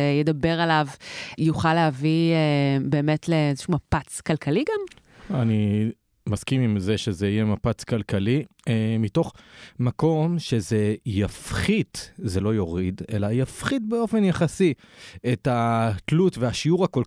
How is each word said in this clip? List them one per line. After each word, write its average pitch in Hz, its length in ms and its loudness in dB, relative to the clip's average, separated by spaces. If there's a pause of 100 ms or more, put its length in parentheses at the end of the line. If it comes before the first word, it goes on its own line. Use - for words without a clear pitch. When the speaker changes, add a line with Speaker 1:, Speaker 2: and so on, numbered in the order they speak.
(200)
Speaker 1:
ידבר 160 420 0
עליו, 156 260 2 (500)
יוכל 160 360 2
להביא, 160 600 2
אה, 139 560 2
באמת 151 400 0
לאיזשהו 151 440 0
מפץ - 480 -4
כלכלי 156 480 -2
גם? 403 300 -6 (420)
Speaker 2:
אני 107 500 2 (380)
מסכים 131 320 0
עם 107 180 2
זה 98 180 0
שזה 98 300 -2
יהיה 107 180 2
מפץ 107 380 -2
כלכלי, 110 600 0 (240)
אה, 110 320 0
מתוך 113 340 -2 (460)
מקום 156 600 0
שזה 107 560 0 (100)
יפחית, - 1120 -2
זה 92 240 -2
לא 104 120 0
יוריד, 92 480 -2 (100)
אלא 101 200 -2
יפחית 131 580 -2
באופן 226 340 0
יחסי 175 500 2 (600)
את - 180 -4
התלות 117 880 2
והשיעור 147 460 0
הכל 131 240 0